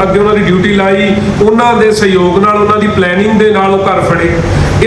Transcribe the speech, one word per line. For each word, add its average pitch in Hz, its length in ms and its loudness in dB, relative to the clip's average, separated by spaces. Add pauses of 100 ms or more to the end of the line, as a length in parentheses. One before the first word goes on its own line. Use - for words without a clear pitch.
ਅੱਗੇ 190 160 0
ਉਹਨਾਂ 214 140 0
ਦੀ 208 80 0
ਡਿਊਟੀ 180 320 0
ਲਾਈ, 196 420 0 (260)
ਉਹਨਾਂ 233 320 2
ਦੇ 214 180 2
ਸਹਿਯੋਗ 190 520 0
ਨਾਲ, 214 140 0
ਉਹਨਾਂ 214 200 0
ਦੀ 208 100 0
ਪਲੈਨਿੰਗ 202 520 0
ਦੇ 214 120 2
ਨਾਲ 196 200 0
ਉਹ 190 80 0
ਘਰ 190 220 -2
ਫੜੇ। 170 280 -2 (580)